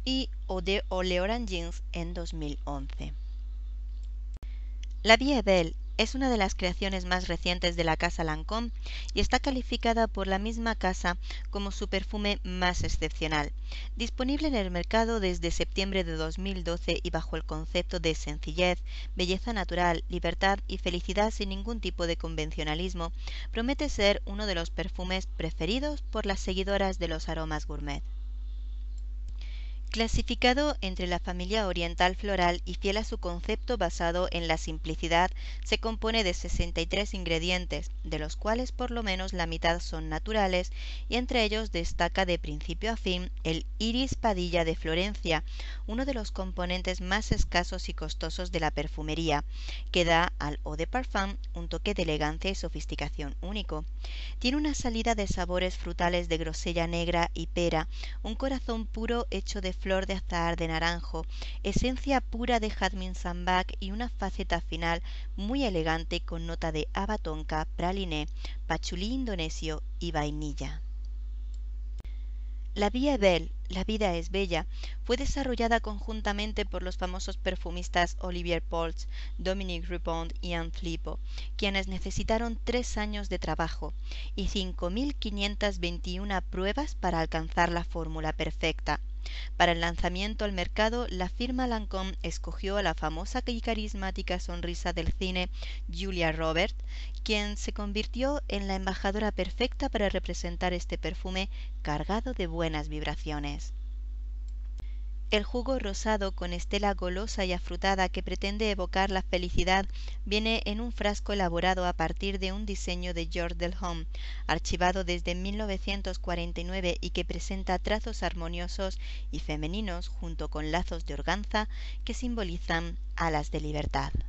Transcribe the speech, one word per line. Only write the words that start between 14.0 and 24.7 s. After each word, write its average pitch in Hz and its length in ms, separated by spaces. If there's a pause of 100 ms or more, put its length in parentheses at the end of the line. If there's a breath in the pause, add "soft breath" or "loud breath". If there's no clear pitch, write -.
en 277 60
el 190 160
mercado 220 500
desde 175 300
septiembre 190 520
de 165 120
dos 160 240
mil 185 260
doce 170 380
y 175 80
bajo 160 260
el 156 80
concepto 170 560
de 156 140
sencillez, 156 640 (380 loud breath)
belleza 185 360
natural, 175 560
libertad 175 580
y 190 120
felicidad 190 520
sin 202 200
ningún 202 280
tipo 175 280
de 170 100
convencionalismo, 160 960 (400 loud breath)
promete 269 380
ser 202 340
uno 202 220
de 190 80
los 170 160